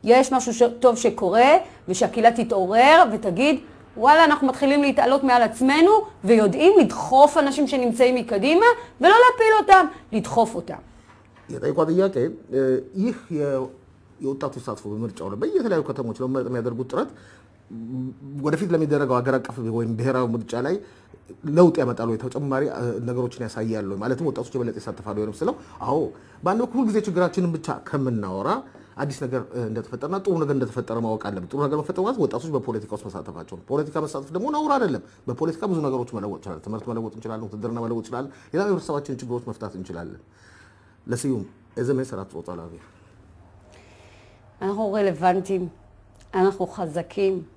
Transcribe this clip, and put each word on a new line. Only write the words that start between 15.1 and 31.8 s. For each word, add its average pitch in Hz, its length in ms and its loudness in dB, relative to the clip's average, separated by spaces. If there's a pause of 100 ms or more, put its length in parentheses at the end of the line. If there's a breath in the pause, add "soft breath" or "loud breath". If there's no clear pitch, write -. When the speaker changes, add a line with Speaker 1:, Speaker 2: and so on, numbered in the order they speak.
Speaker 2:
ላይ 101 100 -8
በየተለያዩ 233 440 0
ከተሞች 120 360 -6
ለመምረጥ 131 280 -4
የሚያደርጉት 123 420 -6
ጥረት 190 180 -4 (1300 soft breath)
ወደፊት 151 300 -4
ለሚደረገው 147 460 0
ሀገር 127 200 0
አቀፍ 123 200 -6 (140)
ወይም 113 240 -4
ብሔራዊ 127 360 0
ምርጫ 113 320 -6
ላይ 160 140 -2 (720 soft breath)
ለውጥ 165 300 6
ያመጣል 120 300 -2
ወይ? 113 120 -2
ተጨማሪ፣ 135 500 -4
እ፣ - 140 -8 (180)
ነገሮችን 123 400 -6
ያሳያል 110 460 -6
ወይ? 98 100 -6
ማለትም 127 280 -4
ወጣቶች 120 280 -6
የበለጠ 120 220 -4
ይሳተፋሉ 107 420 -10
ወይ 107 100 -4
ነው 104 80 -10
ስለው፣ 208 180 -4 (280 loud breath)
አዎ፣ 147 180 -2 (400 soft breath)
በአንድ 202 200 -2
በኩል 247 180 -4
ሁልጊዜ 220 240 0
ችግራችንን 180 500 -2
ብቻ 160 160 -8 (160)
ከምናወራ 113 680 -4 (480 soft breath)
አዲስ 143 220 -6
ነገር፣ 127 260 -4
እ፣ - 180 -10
እንደተፈጠረና 117 560 -8
ጥሩ 196 180 -2
ነገር 147 160 0
እንደተፈጠረ 117 460 -4
ማወቅ 110 240 -4
አለብን። 95 240 -8
ጥሩ 139 120 -8
ነገር 147 180 0
መፈጠሩ 185 260 -6